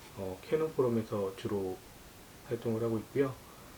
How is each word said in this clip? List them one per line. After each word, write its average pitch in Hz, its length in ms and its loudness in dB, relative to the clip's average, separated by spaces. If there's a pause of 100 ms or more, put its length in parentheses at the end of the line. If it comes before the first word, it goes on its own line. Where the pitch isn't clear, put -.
(160)
어, 95 260 -4
캐논 156 320 2
포럼에서 110 600 4
주로 98 400 0 (680)
활동을 113 380 0
하고 113 140 4
있고요. 131 360 2 (440)